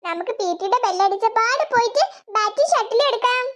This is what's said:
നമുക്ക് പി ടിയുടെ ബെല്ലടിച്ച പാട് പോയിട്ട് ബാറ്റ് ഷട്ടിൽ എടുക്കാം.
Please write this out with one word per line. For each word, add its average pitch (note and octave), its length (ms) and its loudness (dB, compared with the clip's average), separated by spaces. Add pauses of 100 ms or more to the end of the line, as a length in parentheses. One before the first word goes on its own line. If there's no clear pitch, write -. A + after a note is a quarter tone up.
നമുക്ക് F4 300 -6
പി G4+ 80 -2 (120)
ടിയുടെ G4+ 260 0
ബെല്ലടിച്ച G4 420 0 (120)
പാട് B4+ 340 2
പോയിട്ട് B4 300 2 (320)
ബാറ്റ് G#4+ 380 2
ഷട്ടിൽ A#4 360 2
എടുക്കാം. B4 340 0 (140)